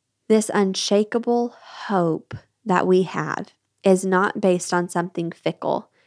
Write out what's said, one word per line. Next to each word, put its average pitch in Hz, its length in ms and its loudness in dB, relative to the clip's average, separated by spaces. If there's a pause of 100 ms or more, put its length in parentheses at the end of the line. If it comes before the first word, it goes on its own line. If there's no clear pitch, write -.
(280)
This 220 240 2
unshakable 214 1040 0 (320)
hope 175 480 -2 (300)
that 185 220 2
we 185 160 4
have 156 460 -6 (340)
is 190 220 4
not 190 360 0
based 180 320 0
on 175 160 0
something 170 440 -6
fickle - 580 -6 (160)